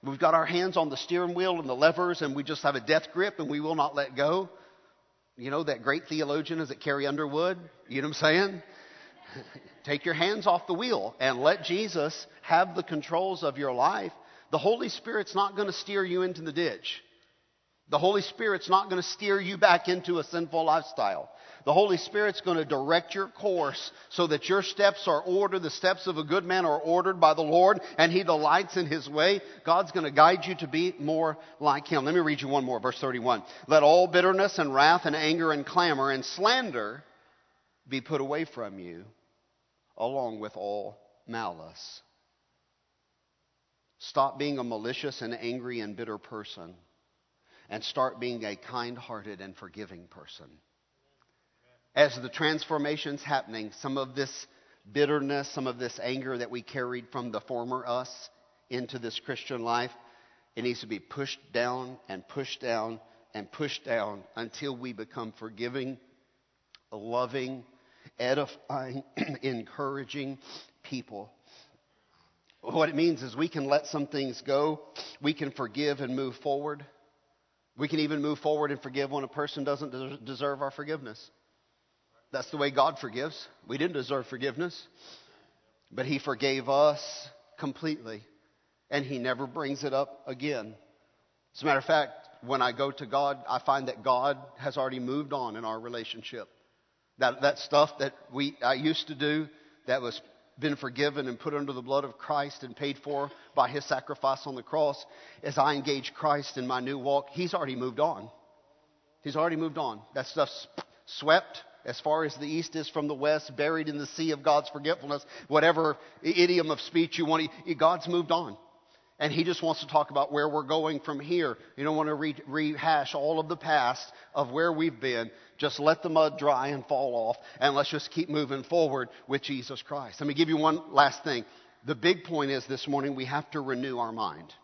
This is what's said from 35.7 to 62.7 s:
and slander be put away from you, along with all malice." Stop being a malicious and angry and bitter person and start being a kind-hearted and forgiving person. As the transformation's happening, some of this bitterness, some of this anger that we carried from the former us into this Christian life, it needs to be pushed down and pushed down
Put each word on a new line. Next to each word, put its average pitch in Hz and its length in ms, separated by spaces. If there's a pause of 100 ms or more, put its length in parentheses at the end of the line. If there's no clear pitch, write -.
and 131 140
slander 160 800 (840)
be 131 140
put 147 180
away 147 240
from 104 360
you, 87 260 (920)
along 117 440
with 107 160
all 101 400 (280)
malice." 90 760 (2000)
Stop 135 380
being 143 220
a 127 40
malicious 120 580
and 117 120
angry 120 460
and 104 160
bitter 107 220
person 98 580 (960)
and 107 140
start 131 380
being 120 240
a 101 100
kind-hearted 117 840
and 95 160
forgiving 92 500
person. - 380 (1500)
As 139 200
the 127 140
transformation's 151 960
happening, 110 480 (100)
some 135 160
of 131 180
this 135 320 (420)
bitterness, 139 600
some 131 180
of 123 120
this 123 220
anger 127 360
that 120 140
we 123 100
carried 123 500
from 123 200
the 107 100
former 127 440
us 127 440 (400)
into 127 300
this 113 200
Christian 123 440
life, 120 280 (640)
it 113 60
needs 120 200
to 113 60
be 104 120
pushed - 400 (120)
down 123 460 (100)
and 98 200
pushed - 340
down 113 400 (320)